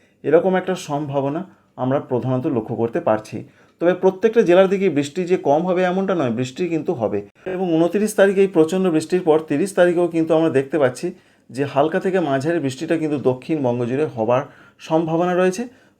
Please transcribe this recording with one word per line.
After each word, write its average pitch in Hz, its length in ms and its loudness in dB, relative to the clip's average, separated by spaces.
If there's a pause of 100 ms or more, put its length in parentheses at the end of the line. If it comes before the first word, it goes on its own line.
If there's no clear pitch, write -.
(240)
এরকম 170 360 2
একটা 185 140 -4 (140)
সম্ভাবনা 143 540 -4 (360)
আমরা 131 220 -2 (100)
প্রধানত 127 360 -2 (100)
লক্ষ্য 110 200 -4
করতে 113 320 -2
পারছি। 110 300 -2 (440)
তবে 175 200 4
প্রত্যেকটা 220 420 2
জেলার 180 300 6
দিকে 196 140 0 (100)
বৃষ্টি 143 240 -2 (100)
যে 180 60 4 (100)
কম 147 220 2
হবে 180 120 0 (100)
এমনটা 190 280 -2
নয়, 123 200 0
বৃষ্টি 127 240 -6 (100)
কিন্তু 156 200 -2
হবে। 104 260 -2 (360)
এবং 185 100 -4 (100)
ঊনত্রিশ 196 440 2
তারিখে 196 260 4
এই 190 100 0
প্রচণ্ড 175 300 2 (100)
বৃষ্টির 170 280 0
পর 156 140 4 (120)
তিরিশ 156 280 -2
তারিখেও 175 380 4
কিন্তু 160 220 0
আমরা 160 200 2
দেখতে 139 220 0
পাচ্ছি 131 280 0 (420)
যে 123 140 -6 (100)
হালকা 160 260 0
থেকে 190 200 0
মাঝারি 151 400 -2
বৃষ্টিটা 151 420 -4
কিন্তু 151 160 -2 (120)
দক্ষিণবঙ্গ 127 500 -2 (100)
জুড়ে 143 240 -2
হবার 120 300 0 (380)
সম্ভাবনা 165 540 -2
রয়েছে। 185 280 0 (360)